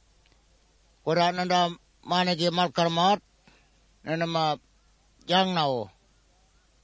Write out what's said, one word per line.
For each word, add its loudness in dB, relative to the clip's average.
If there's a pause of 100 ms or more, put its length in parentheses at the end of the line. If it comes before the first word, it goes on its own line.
(1040)
Kura 2
nanda 0 (400)
mane 0
ki 0
malkar 0
mat. 2 (800)
Nanda -4
ma 0 (720)
jang 2
nao. -2 (920)